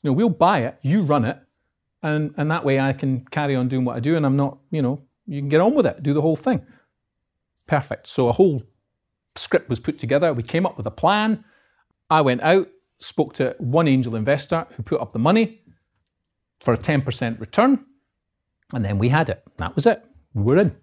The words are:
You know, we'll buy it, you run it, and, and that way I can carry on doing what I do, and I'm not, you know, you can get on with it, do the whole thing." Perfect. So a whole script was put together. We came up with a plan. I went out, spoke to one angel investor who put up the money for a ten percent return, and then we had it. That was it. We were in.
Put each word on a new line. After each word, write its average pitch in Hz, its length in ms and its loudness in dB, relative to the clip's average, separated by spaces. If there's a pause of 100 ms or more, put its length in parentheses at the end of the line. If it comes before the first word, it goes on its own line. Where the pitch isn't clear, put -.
You 151 80 -4
know, 131 40 2
we'll 220 160 2
buy 175 300 2
it, - 220 -4
you 180 220 2
run 143 200 2
it, - 140 -4 (680)
and, 151 320 -2
and 151 160 -2
that 165 140 -2
way 135 140 2
I 135 120 0
can 131 340 -4
carry 143 300 -2
on 135 140 0
doing 127 160 -2
what 120 100 -4
I 117 60 -6
do, 156 160 0
and 151 80 0
I'm 135 100 2
not, 139 220 -2 (140)
you 156 100 -2
know, 135 200 -2 (240)
you 143 140 -8
can 139 100 -6
get 156 120 4
on 233 120 4
with 269 120 2
it, 139 180 -4
do 143 100 0
the 147 80 0
whole 160 140 2
thing." 202 300 -4 (1000)
Perfect. - 400 -4
So 127 200 0
a 120 60 2
whole 156 300 2 (720)
script - 340 -2
was 117 100 -2
put - 180 -8
together. 143 360 0
We 117 100 -6
came 170 220 -2
up - 100 -4
with 107 120 -8
a - 40 -6
plan. 208 540 0 (640)
I 156 120 4
went 123 200 0
out, 180 260 2 (320)
spoke - 360 -4
to 131 240 -2
one 156 280 2
angel 127 280 2
investor 143 600 -2
who - 80 -12
put - 160 -4
up - 140 -8
the 113 60 -4
money 214 420 0 (1000)
for 120 140 0
a 113 40 0
ten 143 240 0
percent 117 380 -6
return, 240 460 0 (880)
and 117 100 -2
then 101 140 -2
we 117 120 2
had 147 200 2
it. - 140 -8 (140)
That - 180 -8
was 151 100 -2
it. 226 200 2 (280)
We 101 100 -2
were 131 140 4
in. 196 260 2